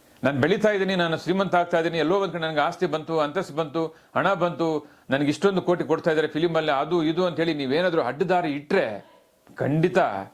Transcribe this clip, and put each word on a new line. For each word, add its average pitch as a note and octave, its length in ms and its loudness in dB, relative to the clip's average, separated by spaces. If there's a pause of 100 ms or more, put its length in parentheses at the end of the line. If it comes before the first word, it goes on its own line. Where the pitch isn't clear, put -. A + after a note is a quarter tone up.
(240)
ನಾನು C3+ 160 2
ಬೆಳೀತಾ G#3 300 2
ಇದ್ದೀನಿ, F#3+ 240 0
ನಾನು E3 240 0
ಶ್ರೀಮಂತ F#3 360 -2
ಆಗ್ತಾ F3 240 2
ಇದ್ದೀನಿ, E3 200 0
ಎಲ್ಲೋ F3 220 2
ಒಂದ್ F#3 120 -2
ಕಡೆ E3+ 100 -6
ನನಗೆ D#3+ 180 -2
ಆಸ್ತಿ E3 260 0
ಬಂತು, D#3 340 -2
ಅಂತಸ್ತು D3 340 -4
ಬಂತು, D#3+ 320 -2 (300)
ಹಣ F3 180 2
ಬಂತು, E3 560 -2 (200)
ನನಗೆ C#3 180 2
ಇಷ್ಟೊಂದು F#3 340 0
ಕೋಟಿ E3+ 220 0
ಕೊಡ್ತಾ D#3+ 260 0
ಇದ್ದಾರೆ D#3 180 2
ಫಿಲ್ಮಲ್ಲಿ, D#3 440 0
ಅದು D#3 320 0
ಇದು E3 220 0
ಅಂತೇಳಿ E3 280 0
ನೀವೇನಾದ್ರೂ D3 480 0
ಅಡ್ಡದಾರಿ E3 500 0
ಇಟ್ರೆ C#3+ 540 -2 (480)
ಖಂಡಿತ D#3+ 440 2 (360)